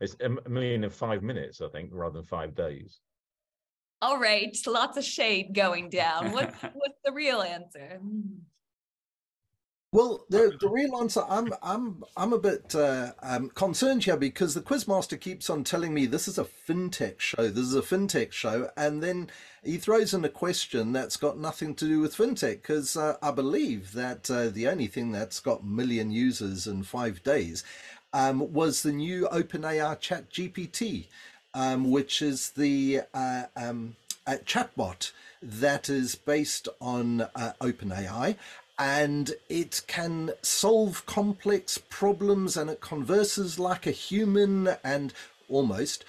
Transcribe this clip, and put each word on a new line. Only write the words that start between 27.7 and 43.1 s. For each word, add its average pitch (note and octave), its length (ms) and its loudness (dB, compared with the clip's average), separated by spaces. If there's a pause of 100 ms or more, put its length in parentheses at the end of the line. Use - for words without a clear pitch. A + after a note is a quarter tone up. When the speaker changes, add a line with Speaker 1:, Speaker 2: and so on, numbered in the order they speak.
Speaker 4:
um, C3+ 400 2
was D3+ 300 2
the D3 100 2
new F3 400 -2
OpenAI D#3 680 0
Chat - 300 -6
G F#3 220 -6
P F3+ 160 -8
T, D#3+ 420 -4 (460)
um, C3 360 2
which C#3 300 2
is C#3+ 300 -2
the, C3+ 500 2 (140)
uh, B2+ 300 -2 (120)
um, A#2 400 -6 (300)
uh, C3+ 180 0
chatbot - 680 -2 (280)
that C3+ 480 0
is C3 260 0
based - 540 0 (100)
on, A#2+ 440 0
uh, A#2 400 -6
OpenAI. G#2+ 720 -2 (440)
And D3 540 0 (140)
it E3 400 -4
can E3 520 -4
solve G#3+ 640 4
complex G3+ 720 0 (100)
problems, G3 680 2
and D#3 140 -2
it D3+ 100 -6
converses F3+ 800 0